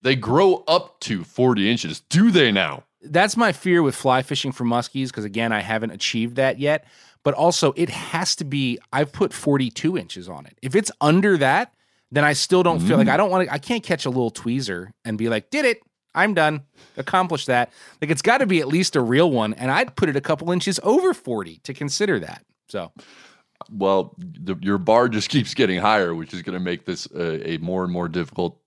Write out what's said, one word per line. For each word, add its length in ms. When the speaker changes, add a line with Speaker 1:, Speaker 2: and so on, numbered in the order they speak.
Speaker 1:
They 140
grow 500
up 340
to 220
forty 480
inches. 380
Do 240
they 180
now? 320
Speaker 2:
That's 340
my 160
fear 320
with 100
fly 280
fishing 300
for 120
muskies, 480
'cause, 120
again, 280
I 80
haven't 320
achieved 440
that 220
yet. 260
But 100
also, 420
it 140
has 460
to 80
be, 340
I've 200
put 200
forty-two 680
inches 300
on 180
it. 160
If 140
it's 140
under 380
that, 360
then 120
I 80
still 300
don't 180
feel 160
like, 120
Speaker 1:
Mm. 40
Speaker 2:
I 60
don't 120
wanna, 200
I 80
can't 240
catch 240
a 20
little 220
tweezer 600
and 140
be 100
like, 220
"Did 160
it. 140
I'm 180
done. 300
Accomplished 520
that." 220
Like, 100
it's 120
gotta 240
be 140
at 80
least 280
a 40
real 300
one, 240
and 160
I'd 260
put 120
it 80
a 40
couple 320
inches 320
over 280
forty 520
to 100
consider 460
that. 240
So. 240
Speaker 1:
Well, 460
the, 460
your 160
bar 300
just 200
keeps 260
getting 260
higher, 340
which 180
is 100
gonna 180
make 260
this 280
a, 400
a 40
more 240
and 100
more 160
difficult 580